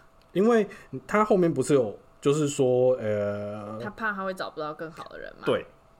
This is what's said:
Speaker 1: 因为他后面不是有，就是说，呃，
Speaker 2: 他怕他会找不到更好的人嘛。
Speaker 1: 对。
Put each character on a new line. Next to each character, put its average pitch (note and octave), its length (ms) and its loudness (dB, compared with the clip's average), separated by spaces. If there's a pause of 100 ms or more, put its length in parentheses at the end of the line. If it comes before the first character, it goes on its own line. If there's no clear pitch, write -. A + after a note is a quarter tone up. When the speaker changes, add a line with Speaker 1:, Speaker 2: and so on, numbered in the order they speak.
(320)
Speaker 1:
因 G3 160 2
为 A3+ 200 4 (380)
他 G#3 180 2
后 G#3 120 4
面 E3+ 160 4
不 C3+ 100 0
是 D3 120 2
有， A2+ 240 2 (220)
就 C#3+ 120 2
是 D3+ 160 2
说， B2+ 460 4
呃， G#2 840 -4
Speaker 2:
他 A3+ 100 -10
怕 G#3+ 220 -6
他 G3 120 -6
会 F#3+ 80 -4
找 F#3 180 -8
不 - 100 -12
到 D3+ 120 -8
更 D#3+ 180 -12
好 - 180 -16
的 - 100 -16
人 A#1 180 -14
嘛。 - 80 -20
Speaker 1:
对。 A2 220 0 (340)